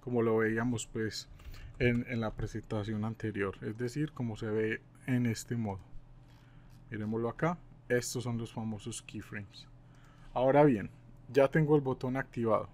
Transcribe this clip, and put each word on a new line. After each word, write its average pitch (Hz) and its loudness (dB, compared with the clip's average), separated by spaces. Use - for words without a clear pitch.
como 123 0
lo 113 4
veíamos 113 0
pues - -6
en, 120 2
en 117 -4
la 110 -2
presentación 107 -4
anterior, 104 -4
es 110 -6
decir, 135 -4
como 113 -6
se 117 -8
ve 110 0
en 123 2
este 117 -2
modo. 101 -4
Miremoslo 110 -4
acá, 165 -2
estos 123 -2
son 120 -4
los 117 -8
famosos 110 -8
keyframes. - -14
Ahora 135 6
bien, 113 4
ya 135 8
tengo 156 6
el 147 6
botón 131 -2
activado. 113 2